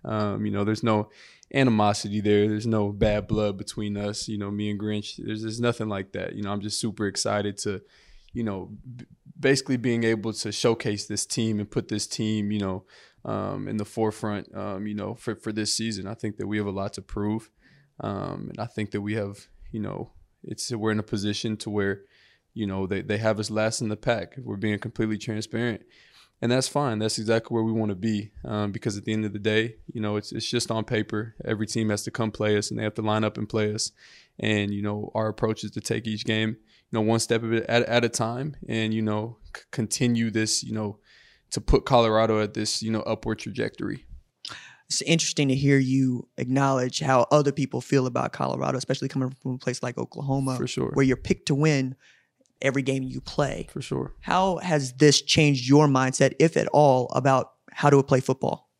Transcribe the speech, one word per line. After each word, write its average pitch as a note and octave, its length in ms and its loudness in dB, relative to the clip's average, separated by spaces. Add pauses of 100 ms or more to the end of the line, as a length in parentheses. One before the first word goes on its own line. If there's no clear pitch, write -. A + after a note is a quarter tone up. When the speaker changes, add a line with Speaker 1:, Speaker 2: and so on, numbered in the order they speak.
Speaker 1:
Um, G#2+ 420 -2
you G#2 60 -2
know, G2+ 100 0
there's G#2+ 220 0
no G#2+ 260 2 (420)
animosity G#2+ 680 2
there. G#2 280 4
There's G#2+ 180 -2
no G#2+ 240 0
bad G#2 380 0
blood G#2+ 280 0
between G#2 400 -6
us, G#2 320 -6
you G#2+ 100 -6
know, G2+ 120 -6
me G#2 200 -4
and G2+ 100 -6
Grinch. G#2 440 -4
There's, A2 180 -6
there's A2 180 -6
nothing A#2 280 0
like G2 240 -6
that. F2+ 220 -6
You G#2 80 -8
know, G2+ 80 -4
I'm G2+ 100 -2
just G#2 200 -6
super G#2 260 -4
excited G#2 520 -2
to, G2 220 -4 (520)
you A#2+ 100 -6
know, F#2+ 280 -6 (260)
b-, B2 100 -18 (320)
basically C3+ 380 2
being A#2 260 0
able A2+ 300 0
to G#2 180 -6
showcase A2+ 560 0
this G#2 200 -4
team A2 340 0
and G2+ 100 -6
put - 180 -4
this G#2+ 200 -4
team, A2 420 -2
you G#2+ 80 0
know, F#2+ 260 -4 (400)
um, G2+ 440 -4
in G#2+ 80 -4
the G#2 80 -4
forefront, G#2+ 720 -4
um, G2+ 300 -8
you G#2 80 -6
know, G#2 200 -6
for, A2+ 220 -6
for A2 160 -8
this G#2+ 220 -2
season. G#2 340 -6
I A2 60 -8
think G#2+ 240 -8
that G2 100 -6
we G#2+ 100 -2
have G#2 80 -2
a G2+ 60 -4
lot G2 220 -6
to G2 80 -12
prove. G#2+ 480 -4 (500)
Um, G2 500 -6
and - 80 -12
I A2+ 80 -6
think G#2 240 -6
that G2+ 100 -4
we G#2 140 -4
have, G2+ 320 -6 (240)
you A2 100 -8
know, G2+ 300 -8 (320)
it's, - 300 -8
we're A2 180 0
in G#2+ 80 2
a G#2 60 -2
position G#2 540 -2
to - 120 -8
where, G2 320 0 (500)
you G#2+ 140 -4
know, F#2+ 200 -2
they, F#2 140 -2
they G#2 180 -2
have A2 200 2
us G#2+ 120 -4
last A2 300 0
in A2+ 80 -4
the G#2+ 80 -4
pack, A2 420 -4
if B2 60 -14
we're G#2+ 120 -8
being G#2 240 -2
completely G#2+ 380 -4
transparent. A2 640 -4 (600)
And A#2+ 100 2
that's B2+ 160 2
fine. C3 300 0
That's A2 200 0
exactly A2+ 360 0
where A2+ 80 2
we A2+ 100 0
wanna G#2+ 220 0
be, G#2 380 -2 (120)
um, G#2 260 -2
because G2+ 280 -4
at G2 80 -12
the A2 60 -2
end G#2+ 120 0
of G2+ 80 -4
the G#2 60 -8
day, A2 380 0 (140)
you A#2+ 100 -8
know, G#2 160 -2
it's, - 140 -4
it's - 200 -6
just A#2+ 200 0
on A2 140 0
paper. A2 580 -2
Every G#2+ 240 -2
team A2 220 0
has G#2 140 0
to - 80 -8
come A2 220 -2
play G#2+ 260 2
us, G#2 120 -2
and A2+ 80 -4
they A2 40 -2
have G#2+ 120 -2
to A2 80 -4
line G#2+ 220 2
up G#2+ 140 -2
and G#2+ 100 -6
play G#2+ 240 0
us. - 200 -4 (460)
And, G#2 360 0
you G2+ 80 -4
know, G#2 320 -4
our A2 140 0
approach A2 360 -2
is G#2 60 -8
to G#2+ 100 -8
take A2+ 260 -4
each G#2+ 200 -4
game, A2 240 2
you - 420 -14
know, A2+ 80 2
one A2 200 4
step A#2 240 0
of A2+ 100 0
it A2+ 120 2
at, A#2+ 180 2
at A#2+ 200 4
a A#2 60 2
time, B2 460 -4 (120)
and, A2 240 0
you A2 80 0
know, G#2+ 380 -2 (180)
c-, - 140 -14
continue A#2 600 0
this, A2 320 0
you A2+ 120 -6
know, G#2+ 240 -4 (540)
to - 100 -4
put - 240 4
Colorado A2 560 6
at G#2 100 -2
this, G#2+ 300 -4
you A2 80 -2
know, A2 120 0
upward A2 360 -4
trajectory. G#2+ 640 -6 (840)
Speaker 2:
It's - 160 -2
interesting D3+ 460 2
to C3 60 4
hear C#3 240 6
you C3 580 2
acknowledge C3 640 0
how C3 300 4
other C#3+ 220 6
people C3 280 -2
feel C3 260 2
about B2 260 -4
Colorado, C3 440 -2
especially C3+ 320 -4
coming C3 320 -4
from B2+ 140 -6
a B2+ 40 -10
place - 240 -4
like B2 140 -6
Oklahoma, C3+ 600 -4
Speaker 1:
For A#2+ 100 -4
sure. C3 260 -4
Speaker 2:
where C3+ 140 4
you're B2+ 100 4
picked - 300 -2
to D3 80 2
win C3+ 400 2 (680)
every C3+ 200 2
game C3+ 200 0
you B2+ 180 -8
play. - 500 -4
Speaker 1:
For C#3 120 -10
sure. C3+ 380 -6
Speaker 2:
How F#3 360 2
has D3 380 0
this D3 260 8
changed C#3+ 480 4
your D3 180 10
mindset, C3 520 4
if E3 180 6
at - 120 2
all, C3 420 6
about C3 420 2 (180)
how C#3+ 200 4
to C#3 120 8
play C3+ 180 4
football? - 600 -4